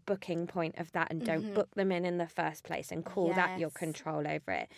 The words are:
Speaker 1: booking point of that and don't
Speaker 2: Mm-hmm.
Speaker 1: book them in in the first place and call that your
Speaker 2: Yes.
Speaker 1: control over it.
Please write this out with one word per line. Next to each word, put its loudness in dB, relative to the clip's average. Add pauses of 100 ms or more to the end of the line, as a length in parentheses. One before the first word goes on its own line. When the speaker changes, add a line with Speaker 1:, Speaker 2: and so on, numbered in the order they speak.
Speaker 1:
booking 0
point -2
of -6
that 2
and -2
don't 2
Speaker 2:
Mm-hmm. -4
Speaker 1:
book 2
them 4
in 2
in 2
the 0
first -2
place -6
and -4
call 2
that 4
your 0
Speaker 2:
Yes. -12
Speaker 1:
control -2
over -2
it. -2